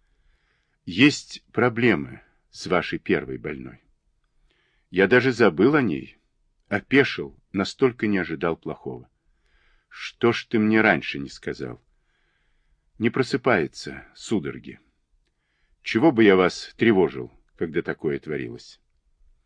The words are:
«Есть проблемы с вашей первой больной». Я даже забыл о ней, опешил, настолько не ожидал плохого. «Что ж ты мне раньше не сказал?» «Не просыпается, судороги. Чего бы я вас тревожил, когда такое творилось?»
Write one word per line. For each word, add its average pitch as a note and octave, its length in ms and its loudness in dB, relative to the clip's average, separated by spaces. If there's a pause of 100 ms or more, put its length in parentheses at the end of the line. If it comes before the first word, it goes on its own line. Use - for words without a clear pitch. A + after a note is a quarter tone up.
(840)
«Есть A2+ 680 0
проблемы A2 680 0 (300)
с - 160 -16
вашей E2+ 320 -2
первой C2 400 -4
больной». C2 420 -14 (1080)
Я F#2 180 2
даже B2 240 4
забыл G#2+ 420 4
о C#3+ 80 2
ней, C#2 360 -6 (500)
опешил, G2 680 0 (160)
настолько A#2 540 -2
не G2+ 120 0
ожидал E2 380 -4
плохого. C2 520 -14 (800)
«Что - 440 -2
ж - 120 -6
ты - 140 -2
мне G#2+ 240 2
раньше D#2 360 0
не C2+ 120 -10
сказал?» B1+ 520 -12 (1160)
«Не A2+ 120 0
просыпается, G#2+ 1040 -2
судороги. C2+ 640 -8 (1040)
Чего C#3 300 2
бы A2+ 120 4
я G2 120 8
вас - 400 0
тревожил, E2 560 0 (240)
когда E2 260 -6
такое D2+ 360 -6
творилось?» B1+ 640 -12 (640)